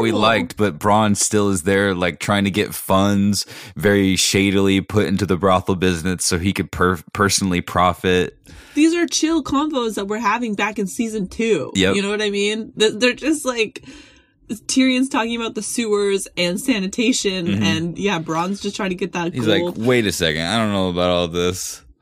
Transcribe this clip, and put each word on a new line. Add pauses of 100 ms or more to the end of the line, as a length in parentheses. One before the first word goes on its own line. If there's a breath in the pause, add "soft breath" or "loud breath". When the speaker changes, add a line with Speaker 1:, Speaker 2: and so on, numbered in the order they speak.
Speaker 1:
we
Speaker 2:
normal.
Speaker 1:
liked,
but
Bronn
still
is
there,
like,
trying
to
get
funds, (300 loud breath)
very
shadily
put
into
the
brothel
business
so
he
could
per-, (160)
personally
profit. (380 loud breath)
Speaker 2:
These
are
chill
convos
that
we're
having
back
in
season
two.
Speaker 1:
Yep.
Speaker 2:
You
know
what
I
mean?
Th-,
they're
just,
like, (840 loud breath)
Tyrion's
talking
about
the
sewers (100)
and
sanitation,
Speaker 1:
Mm-hmm.
Speaker 2:
and,
yeah,
Bronn's
just
trying
to
get
that
Speaker 1:
He's
Speaker 2:
gold.
Speaker 1:
like,
"Wait
a
second,
I
don't
know
about
all
this." (200)